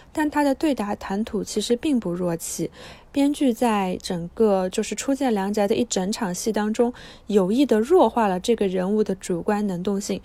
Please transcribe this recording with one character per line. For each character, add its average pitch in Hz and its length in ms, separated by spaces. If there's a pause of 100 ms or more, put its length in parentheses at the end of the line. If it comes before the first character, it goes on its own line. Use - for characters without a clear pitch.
(120)
但 302 160
她 294 160
的 269 120
对 302 180
答 208 220
谈 202 280
吐 196 200
其 - 180
实 240 140
并 269 240
不 180 120
弱 175 240
气。 - 360 (400)
编 285 200
剧 285 220
在 208 480
整 170 280
个 196 400
就 220 120
是 208 140
初 - 180
见 262 180
良 202 220
宅 208 140
的 214 80
一 240 100
整 190 260
场 196 220
戏 - 180
当 214 220
中， 240 180 (360)
有 196 240
意 254 120
地 233 160
弱 269 300
化 220 180
了 185 120
这 226 160
个 214 120
人 185 240
物 214 120
的 202 100
主 185 260
观 208 280
能 180 160
动 202 180
性， 190 240